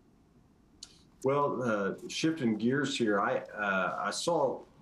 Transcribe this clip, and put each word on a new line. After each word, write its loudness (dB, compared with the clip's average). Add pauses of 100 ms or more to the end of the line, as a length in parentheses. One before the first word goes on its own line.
(1200)
Well, 0
uh, -2
shifting 0
gears 0
here, 2
I, 0 (140)
uh, 0
I -2
saw, 0 (200)